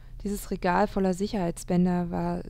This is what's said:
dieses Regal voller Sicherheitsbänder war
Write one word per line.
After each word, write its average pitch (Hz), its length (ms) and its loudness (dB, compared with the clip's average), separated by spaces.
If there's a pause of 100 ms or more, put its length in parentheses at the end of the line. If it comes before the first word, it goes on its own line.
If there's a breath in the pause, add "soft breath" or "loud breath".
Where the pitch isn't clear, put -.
(240 soft breath)
dieses 202 280 -6
Regal 185 360 2
voller 190 260 2
Sicherheitsbänder 180 960 0
war 175 380 -2